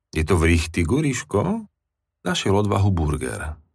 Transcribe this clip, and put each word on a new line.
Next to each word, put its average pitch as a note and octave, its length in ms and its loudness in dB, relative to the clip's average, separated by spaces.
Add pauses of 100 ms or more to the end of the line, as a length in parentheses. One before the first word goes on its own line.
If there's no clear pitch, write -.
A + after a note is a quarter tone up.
(140)
Je D#2 80 0
to E2+ 160 2
v E2 160 4
richtigu, E2+ 480 0
Ryško? D#3+ 640 -2 (560)
Našiel C#3 320 -2
odvahu G2+ 400 2
Burger. D2 640 -4 (180)